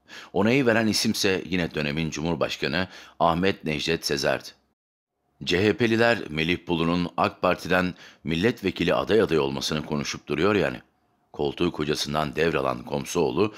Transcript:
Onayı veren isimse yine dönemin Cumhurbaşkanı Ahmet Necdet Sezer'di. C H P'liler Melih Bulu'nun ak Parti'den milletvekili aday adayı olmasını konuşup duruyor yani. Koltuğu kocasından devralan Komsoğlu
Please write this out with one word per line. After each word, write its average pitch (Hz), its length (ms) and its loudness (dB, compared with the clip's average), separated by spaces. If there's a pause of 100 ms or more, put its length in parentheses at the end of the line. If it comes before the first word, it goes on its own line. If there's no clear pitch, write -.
(340)
Onayı 117 320 2
veren 113 220 4
isimse 101 580 0
yine 85 300 -2
dönemin 78 340 -2
Cumhurbaşkanı 78 800 -2 (320)
Ahmet 85 440 2
Necdet 78 420 -2
Sezer'di. 69 420 -2 (960)
C 87 240 2
H 104 100 4
P'liler 113 420 4 (100)
Melih 80 380 -2
Bulu'nun 85 500 2
ak 92 240 0
Parti'den 90 520 0 (300)
milletvekili 87 720 0
aday 76 280 2
adayı 80 200 2
olmasını 69 440 -4
konuşup 73 420 -6
duruyor 87 280 0
yani. 67 260 0 (520)
Koltuğu 76 380 0
kocasından 73 640 -2
devralan 67 500 0
Komsoğlu 73 720 0